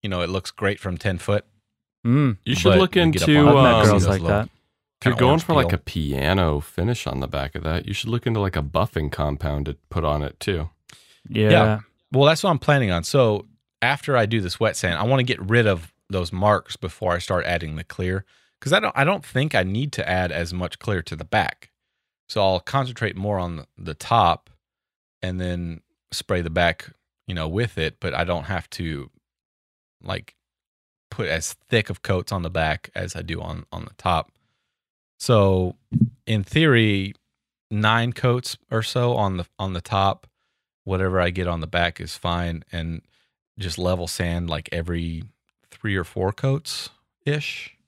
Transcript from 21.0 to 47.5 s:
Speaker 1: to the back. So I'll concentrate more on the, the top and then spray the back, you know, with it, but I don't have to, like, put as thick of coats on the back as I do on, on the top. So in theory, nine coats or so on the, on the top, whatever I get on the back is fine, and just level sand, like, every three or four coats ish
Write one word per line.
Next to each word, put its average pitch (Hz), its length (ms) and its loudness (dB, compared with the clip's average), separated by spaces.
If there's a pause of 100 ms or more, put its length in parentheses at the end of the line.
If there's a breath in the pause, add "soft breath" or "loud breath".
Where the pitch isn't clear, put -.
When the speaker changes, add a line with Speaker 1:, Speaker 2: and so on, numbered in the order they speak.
Speaker 1:
to 78 160 -12
the 78 80 -12
back. - 460 -2 (580)
So 104 120 -2
I'll 95 200 2
concentrate 127 560 -4
more 98 220 -2
on 87 180 -6
the, 71 100 -14 (100)
the 85 160 -10
top 92 560 2 (720)
and 92 200 -6
then 87 400 -6 (320)
spray - 280 -4
the 82 80 -6
back, 85 400 0 (380)
you 95 80 -8
know, 80 140 -4
with 110 280 -4
it, 78 220 -4
but 82 140 -6
I 80 100 0
don't 85 220 -4
have 87 260 -6
to, 78 400 -8 (880)
like, 92 340 -10 (760)
put 107 160 -6
as - 260 -4 (160)
thick 110 200 2
of - 140 -10
coats 92 280 -4
on 92 120 -4
the 85 60 -4
back 80 460 -2
as 90 220 -8
I 80 40 -10
do 82 200 -8
on, 82 320 -10
on 85 100 -10
the - 140 -18
top. 82 340 -2 (880)
So 95 560 4 (500)
in 107 200 0
theory, 110 680 2 (540)
nine 110 440 0
coats 123 440 -2 (140)
or 113 100 0
so 123 340 -2
on 98 220 0
the, 85 80 -6 (140)
on 95 140 -4
the 87 80 -6
top, 98 440 0 (600)
whatever 92 340 0
I 90 120 2
get 90 160 -4
on 85 120 -4
the 80 80 -8
back 85 320 -2
is 82 160 -12
fine, 85 560 -4
and 82 300 -8 (580)
just 90 180 -8
level 90 300 -2
sand, 87 420 -4
like, 80 220 -6
every 85 520 -6 (460)
three 101 280 -6
or 87 60 -2
four 95 280 -2
coats - 580 -4 (360)
ish - 500 -8 (120)